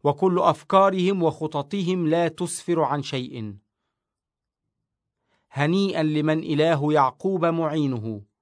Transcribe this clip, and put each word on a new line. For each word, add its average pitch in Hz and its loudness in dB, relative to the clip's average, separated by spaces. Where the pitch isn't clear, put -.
وكل 175 2
أفكارهم 190 2
وخططهم 160 -2
لا 165 2
تسفر 170 -4
عن 143 0
شيء. 123 -8
هنيئاً 170 0
لمن 156 0
إله 151 0
يعقوب 156 0
معينه. 143 -2